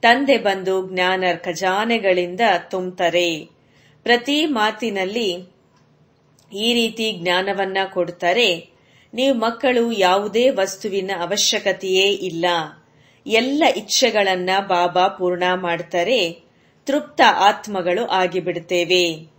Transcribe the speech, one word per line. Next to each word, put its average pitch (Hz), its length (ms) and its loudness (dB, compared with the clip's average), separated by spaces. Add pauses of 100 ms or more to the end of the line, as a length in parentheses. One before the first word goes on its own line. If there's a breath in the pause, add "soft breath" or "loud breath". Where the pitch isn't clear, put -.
ತಂದೆ 262 360 4
ಬಂದು 190 520 -2
ಜ್ಞಾನ 185 340 0 (200)
ಖಜಾನೆಗಳಿಂದ 185 960 0 (280)
ತುಂಬ್ತಾರೆ." 175 800 -2 (540 soft breath)
ಪ್ರತಿ 285 420 0
ಮಾತಿನಲ್ಲಿ 214 1080 -4 (1000)
ಈ 220 200 -2
ರೀತಿ 226 380 -2
ಜ್ಞಾನವನ್ನ 190 680 -2 (160)
ಕೊಡ್ತಾರೆ. 175 760 -2 (440 soft breath)
ನೀವು 254 240 0
ಮಕ್ಕಳು 233 540 0
ಯಾವುದೇ 202 580 2
ವಸ್ತುವಿನ 196 680 -4
ಅವಶ್ಯಕತೆಯೇ 190 920 0
ಇಲ್ಲ. 175 340 -4 (840 soft breath)
ಎಲ್ಲ 262 360 0 (120)
ಇಚ್ಛೆಗಳನ್ನ 196 760 0 (100)
ಬಾಬಾ 180 480 2
ಪೂರ್ಣ 180 360 -2 (120)
ಮಾಡ್ತಾರೆ. 175 760 -2 (540 soft breath)
ತೃಪ್ತ 294 360 0 (140)
ಆತ್ಮಗಳು 196 680 0
ಆಗಿಬಿಡ್ತೇವೆ. 175 1000 0 (340)